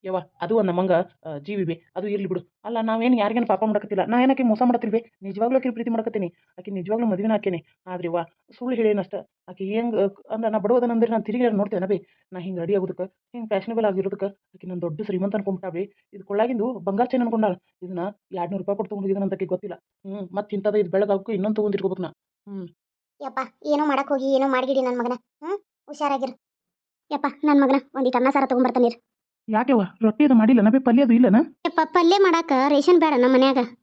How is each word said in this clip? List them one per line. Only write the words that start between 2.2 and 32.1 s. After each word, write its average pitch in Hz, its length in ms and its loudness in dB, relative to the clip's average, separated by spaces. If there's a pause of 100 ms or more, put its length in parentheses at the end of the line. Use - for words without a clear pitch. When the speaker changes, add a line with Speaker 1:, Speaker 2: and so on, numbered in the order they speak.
Speaker 1:
ಬಿಡು. 180 140 -4 (220)
ಅಲ್ಲ, 226 180 -6
ನಾವೇನ್ 226 380 0
ಯಾರಿಗೇನ್ 220 280 0
ಪಾಪ 196 160 0
ಮಾಡಕತ್ತಿಲ್ಲ. 208 420 -2
ನಾ 240 160 0
ಏನಕ್ಕೆ 269 220 2
ಮೋಸ 220 220 2
ಮಾಡತ್ತಿಲ್ವೇ? 233 400 0 (160)
ನಿಜವಾಗ್ಲೂ 208 360 -2
ಆಕಿನ್ 254 160 -2
ಪ್ರೀತಿ 226 160 -6
ಮಾಡಕತ್ತೀನಿ. 214 440 -4 (260)
ಆಕಿ 196 120 -12
ನಿಜವಾಗ್ಲೂ 202 360 -2
ಮದ್ವೆನ 202 240 -2
ಆಕೇನಿ. 202 320 -2 (240)
ಆದ್ರೆ 180 200 -8
ಯವ್ವ, 170 120 -2 (380)
ಸುಳ್ಳು 247 200 -4
ಹೇಳೇನಷ್ಟ. 208 380 -2 (340)
ಆಕಿ 190 260 -8
ಹೆಂಗ್, 233 200 -2
ಆ, 196 380 -2
ಅಂದ್ರ 226 160 -4
ನಾ 214 80 -2
ಬಡವದನ 233 340 0
ಅಂದ್ರೆ 226 200 0
ನಾನ್ 226 140 -2
ತಿರುಗಿ 240 240 0
ನೋಡ್ತೇನೆ 202 380 -2
ಬೇ. 190 180 -2 (280)
ನಾ 180 60 -12
ಹಿಂಗ್ 180 200 -8
ರೆಡಿ 180 160 -2
ಆಗೋದಕ್ಕ, 185 260 -4
ಹಿಂಗ್ 220 460 -12
ಫ್ಯಾಷನಬಲ್ 214 380 -2
ಆಗಿರೋದಕ್ಕ 196 380 -4
ಆಕಿ 196 440 -12
ನನ್ 180 140 -8
ದೊಡ್ಡ 170 200 -6
ಶ್ರೀಮಂತ 202 340 -4
ಅನ್ಕೊಂಡ್ಬಿಟ್ಟಾ 190 340 -4
ಬೇ. 175 220 -8 (220)
ಇದ್ 185 100 -18
ಕೊಳ್ಳಾಗಿಂದು 240 560 -2
ಬಂಗಾರ 196 260 -2
ಚೈನ್ 247 180 -2
ಅನ್ಕೊಂಡಾಳ. 220 300 0 (280)
ಇದನ್ನ 180 180 -10 (320)
ಎರಡ್ನೂರು 180 260 -6
ರೂಪಾಯಿ 196 200 -4
ಕೊಟ್ಟು 202 120 -8
ತಗೊಂಡು 202 160 -8
ಹೋಗಿದ್ದಾನಂತ 196 280 -4
ಆಕಿಗ್ 185 160 -8
ಗೊತ್ತಿಲ್ಲ. 185 260 -8 (320)
ಹ್ಮ್, 190 280 -12
ಮತ್ತ್ 208 180 -6
ಇಂಥದ್ದು 202 240 -2
ಇದ್ 180 140 0
ಬೆಳಗಾಗಕ್ಕೂ 196 400 -2
ಇನ್ನೊಂದ್ 208 240 -2
ತಗೊಂಡಿರ್ಕೋಬೇಕು 196 460 -2
ನಾ. 165 80 -6 (380)
ಹ್ಮ್. 196 200 -12 (540)
Speaker 2:
ಯಪ್ಪ, 269 180 -8 (260)
ಏನೋ 294 200 0
ಮಾಡಕ್ 285 240 0
ಹೋಗಿ 269 260 0
ಏನೋ 269 120 2
ಮಾಡ್ಗಿಡಿ 262 340 0
ನನ್ 247 180 -2
ಮಗನ. 240 140 -2 (320)
ಹ್ಮ್? 403 140 -4 (280)
ಹುಷಾರಾಗಿರು. 277 440 -4 (800)
ಯಪ್ಪ, 285 140 -4 (180)
ನನ್ 285 180 4
ಮಗನ 269 140 4 (200)
ಒಂದಿಟ್ 254 200 -2
ಅನ್ನ 247 180 2
ಸಾರ 277 120 2
ತಗೊಂಬರ್ತಾನೆ 247 420 2
ಇರು. - 260 -6 (360)
Speaker 1:
ಯಾಕೆವ್ವ, 233 340 4 (180)
ರೊಟ್ಟಿ 220 240 2
ಅದು 262 80 6
ಮಾಡಿಲ್ಲನ 220 360 6
ಬೇ, 262 100 4
ಪಲ್ಯ 254 240 4
ಅದು 233 100 4
ಇಲ್ಲನ? 226 220 6 (300)
Speaker 2:
ಯಪ್ಪ, - 180 0
ಪಲ್ಯ 349 360 4